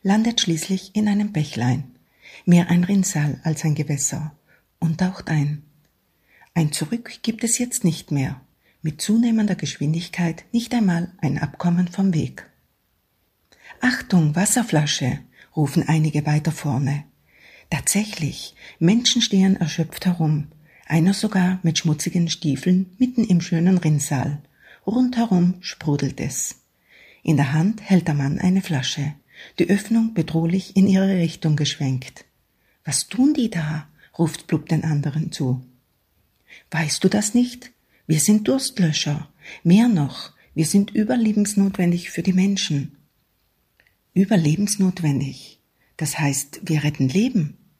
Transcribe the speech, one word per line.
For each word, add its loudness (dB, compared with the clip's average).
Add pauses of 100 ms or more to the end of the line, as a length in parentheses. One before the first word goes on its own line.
landet 2
schließlich -2
in 0
einem 0
Bächlein. -2 (480)
Mehr 6
ein 4
Rinnsal 0
als -4
ein 2
Gewässer. -4 (420)
Und -2
taucht -4
ein. -2 (920)
Ein 0
Zurück -6
gibt -4
es -2
jetzt -4
nicht -2
mehr. -4 (420)
Mit -6
zunehmender 2
Geschwindigkeit -4
nicht -2
einmal 0
ein -2
Abkommen 0
vom 0
Weg. -4 (1300)
„Achtung, 2
Wasserflasche“, 0 (380)
rufen 0
einige 2
weiter 0
vorne. -2 (680)
Tatsächlich, -4 (240)
Menschen 2
stehen 4
erschöpft -4
herum, 0 (340)
einer 2
sogar 0
mit 0
schmutzigen 0
Stiefeln 0
mitten 2
im 4
schönen 2
Rinnsal. 0 (460)
Rundherum 2
sprudelt -4
es. -6 (640)
In 2
der 2
Hand 0
hält 2
der 0
Mann -2
eine 2
Flasche, -4 (440)
die 2
Öffnung 0
bedrohlich -2
in 6
ihre 2
Richtung 0
geschwenkt. -4 (600)
„Was -6
tun 2
die 0
da?“, -6 (280)
ruft -2
Blub -2
den 0
anderen -2
zu. -4 (1040)
„Weißt -4
du 4
das 0
nicht? -2 (360)
Wir 2
sind 2
Durstlöscher. -2 (360)
Mehr 6
noch, -2 (220)
wir 0
sind 2
überlebensnotwendig 0
für -6
die 0
Menschen.“ 0 (1200)
Überlebensnotwendig? 0 (360)
Das -6
heißt, -4
wir 0
retten 0
Leben? 0 (240)